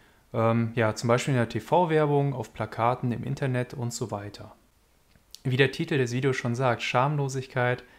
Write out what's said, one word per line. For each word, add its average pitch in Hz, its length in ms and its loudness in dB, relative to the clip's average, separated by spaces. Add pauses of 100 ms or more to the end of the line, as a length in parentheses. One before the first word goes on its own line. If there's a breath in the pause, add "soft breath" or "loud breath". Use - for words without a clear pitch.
(320 soft breath)
ähm, 113 420 2
ja, 110 220 2
zum - 100 -6
Beispiel 123 280 4
in 123 40 2
der 113 100 2
T-V-Werbung, 147 840 2
auf 127 180 -8
Plakaten, 117 600 -2
im - 100 -4
Internet 127 520 -4
und 120 180 -6
so 107 180 -6
weiter. 104 460 -12 (880)
Wie 127 120 0
der 131 140 6
Titel 165 280 -2
des 120 120 0
Videos 127 240 0
schon 120 220 -2
sagt, 123 260 0
Schamlosigkeit, 131 1000 0 (140 loud breath)